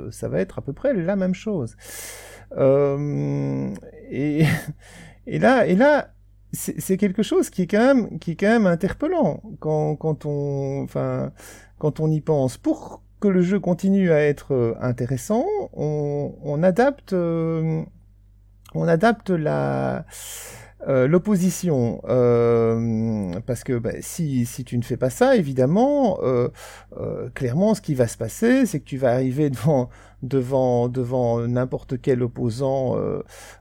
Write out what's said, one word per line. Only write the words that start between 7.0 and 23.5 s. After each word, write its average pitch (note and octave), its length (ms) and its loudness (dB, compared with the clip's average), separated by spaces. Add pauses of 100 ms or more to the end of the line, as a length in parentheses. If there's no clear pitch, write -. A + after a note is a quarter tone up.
chose D#4 260 0
qui - 140 -2
est E3+ 40 -4
quand G3+ 120 2
même, A#3 400 2
qui E3+ 120 -6
est D#3 40 -4
quand G3 120 0
même A3 200 4
interpellant G3 760 0 (180)
quand, D3+ 360 -2
quand D3+ 300 -4
on, C#3 580 -4
enfin, C3 480 -4 (460)
quand D3+ 220 -4
on D#3 100 0
y D#3 120 0
pense. C#3 360 0
Pour - 440 -6 (200)
que G#3 60 2
le F#3 140 4
jeu F#3 180 2
continue F#3 520 2
à D3+ 100 6
être, D3 320 0
euh, A#2+ 280 2
intéressant, B2+ 640 -2 (280)
on, D3 720 -4
on D3 200 -2
adapte, A#3 500 2
euh, E3 680 0 (920)
on D#3+ 140 0
adapte F3+ 420 2
la, C#3 760 -2 (800)
euh, C3 200 4
l'opposition, F3 1000 2
euh, A2+ 1200 2 (160)
parce A#2 160 -6